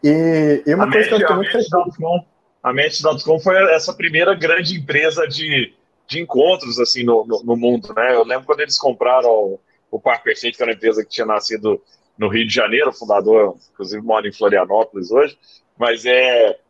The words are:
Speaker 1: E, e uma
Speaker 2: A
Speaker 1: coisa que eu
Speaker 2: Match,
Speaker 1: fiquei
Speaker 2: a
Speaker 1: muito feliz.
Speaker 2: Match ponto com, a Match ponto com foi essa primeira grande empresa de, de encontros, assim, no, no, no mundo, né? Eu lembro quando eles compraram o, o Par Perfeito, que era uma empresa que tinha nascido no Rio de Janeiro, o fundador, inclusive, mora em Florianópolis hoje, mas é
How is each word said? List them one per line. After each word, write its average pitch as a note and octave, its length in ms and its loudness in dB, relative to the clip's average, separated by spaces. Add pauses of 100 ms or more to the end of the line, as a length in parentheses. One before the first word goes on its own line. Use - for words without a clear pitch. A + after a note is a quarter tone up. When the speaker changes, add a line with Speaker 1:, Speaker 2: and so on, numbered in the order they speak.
Speaker 1:
E, D#3 600 2
e D3 80 2
uma G3 100 2
Speaker 2:
A C3+ 80 -2
Speaker 1:
coisa G#3+ 160 2
que A3+ 60 0
eu G#3+ 40 2
Speaker 2:
Match, F#3 40 2
Speaker 1:
fiquei D#3+ 120 2
Speaker 2:
a - 20 0
Speaker 1:
muito G3 160 -4
feliz. D3 180 -2
Speaker 2:
Match F3 140 0
ponto F3 120 -10
com, E3+ 280 -4 (380)
a B2+ 100 -2
Match D3 300 -4
ponto D3+ 220 0
com D#3 160 2
foi F#3+ 340 4
essa D#3+ 180 -2
primeira E3+ 420 0
grande E3+ 440 -2
empresa D#3 500 -2
de, C#3+ 460 -4 (320)
de D#3+ 140 -8
encontros, D3 580 -2
assim, B2 260 -2
no, A#2 220 2
no, A2 160 -4
no A#2 140 -2
mundo, A#2 380 -2
né? B2 200 0
Eu A2+ 100 2
lembro B2+ 220 -6
quando D3 140 -2
eles D3 180 -4
compraram B2+ 500 2
o, G#2 320 0 (300)
o A2 100 -8
Par B2 220 -2
Perfeito, A#2 340 -4
que B2+ 60 -4
era A#2 80 -2
uma A2 60 -4
empresa G#2+ 280 0
que - 60 -16
tinha A2+ 160 -6
nascido G#2+ 540 -2 (380)
no G#2+ 100 -2
Rio A2+ 180 0
de G#2+ 60 -6
Janeiro, A#2+ 380 0
o - 20 -16
fundador, G#2 640 2 (160)
inclusive, G2+ 300 -12
mora A2 240 -2
em G2 60 -6
Florianópolis G2+ 800 0
hoje, C#3 260 2 (400)
mas A#2 260 -2
é B2 540 2 (100)